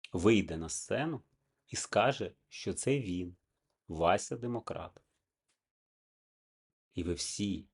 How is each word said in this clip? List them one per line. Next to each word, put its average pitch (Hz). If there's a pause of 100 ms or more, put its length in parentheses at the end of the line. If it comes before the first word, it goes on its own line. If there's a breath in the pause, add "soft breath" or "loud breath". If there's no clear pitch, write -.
(120)
вийде 90
на 82
сцену 135 (460)
і -
скаже, 117 (140)
що -
це 135
він, 90 (520)
Вася 87
Демократ. 113 (1900)
І 90
ви 85
всі -